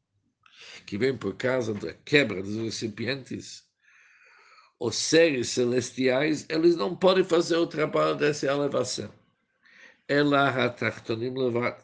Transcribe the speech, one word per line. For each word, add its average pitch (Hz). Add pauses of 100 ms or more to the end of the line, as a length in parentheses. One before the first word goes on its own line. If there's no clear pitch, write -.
(840)
que -
vêm 127
por 98
causa 123
da 82
quebra 113
dos 101
recipientes, 113 (1160)
os 113
seres 151
celestiais, 127
eles 160
não 180
podem 185
fazer 170
o 165
trabalho 156
dessa 147
elevação. 135 (920)
Ela 143
hatachtonim 120
levat, 123